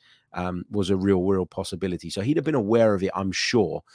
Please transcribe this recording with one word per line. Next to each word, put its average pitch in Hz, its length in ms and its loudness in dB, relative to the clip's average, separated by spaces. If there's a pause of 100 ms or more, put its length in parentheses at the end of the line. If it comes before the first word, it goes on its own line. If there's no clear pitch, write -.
(320)
um, 90 400 -6
was 101 180 -2
a 98 60 2
real, 95 260 2
real 92 240 0
possibility. 90 640 -6
So 95 120 -6
he'd 143 160 0
have 147 80 -2
been 156 100 0
aware 113 380 4
of 92 100 0
it, 95 100 -2
I'm 95 180 -2
sure. 87 520 0 (120)